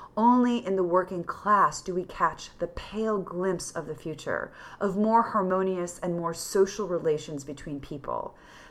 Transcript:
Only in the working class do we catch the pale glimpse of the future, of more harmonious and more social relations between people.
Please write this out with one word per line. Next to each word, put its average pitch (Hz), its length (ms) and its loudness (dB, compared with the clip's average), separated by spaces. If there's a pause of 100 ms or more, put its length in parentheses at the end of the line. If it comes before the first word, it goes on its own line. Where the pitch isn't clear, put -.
(160)
Only 240 480 6
in 190 120 0
the 185 80 2
working 180 400 2
class 196 560 2
do 180 140 -6
we 180 100 -2
catch - 540 -2
the 170 100 -2
pale 214 500 -4
glimpse 175 540 -4
of 151 140 -6
the 156 100 -8
future, - 560 -6 (260)
of 196 180 0
more 220 260 4
harmonious 185 800 0
and 175 180 -2
more 165 160 -2
social 196 520 2
relations 151 560 -2
between 143 380 -10
people. - 560 -6 (340)